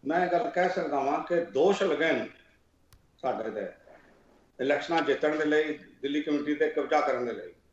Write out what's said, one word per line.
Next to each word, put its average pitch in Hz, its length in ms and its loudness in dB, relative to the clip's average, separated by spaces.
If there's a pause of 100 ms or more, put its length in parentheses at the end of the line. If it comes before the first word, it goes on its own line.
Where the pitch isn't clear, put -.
ਮੈਂ 175 200 2
ਇਹ 175 60 0
ਗੱਲ - 180 2
ਕਹਿ 180 180 2
ਸਕਦਾ 147 320 -2
ਵਾਂ 143 200 0
ਕਿ 170 240 0
ਦੋਸ਼ 190 380 2
ਲੱਗੇ 160 300 2
ਨੇ 117 160 -2 (920)
ਸਾਡੇ 113 280 -4
ਤੇ 101 160 -6 (960)
ਇਲੈਕਸ਼ਨਾਂ 143 420 0
ਜਿੱਤਣ 147 340 0
ਦੇ 156 80 0
ਲਈ, 151 340 2
ਦਿੱਲੀ 143 440 -6
ਕਮੇਟੀ 147 320 -2
ਤੇ 151 160 2
ਕਬਜ਼ਾ 147 300 0
ਕਰਨ 127 260 -2
ਦੇ 117 60 -4
ਲਈ 98 200 -10 (200)